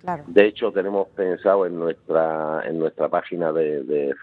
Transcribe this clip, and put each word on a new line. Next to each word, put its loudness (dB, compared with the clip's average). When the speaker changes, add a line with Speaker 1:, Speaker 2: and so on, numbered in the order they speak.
Speaker 1:
Claro. -8
Speaker 2:
de 6
hecho, -2
tenemos -2
pensado 0
en -6
nuestra, -2
en -4
nuestra -2
página -2
de, 0
de -2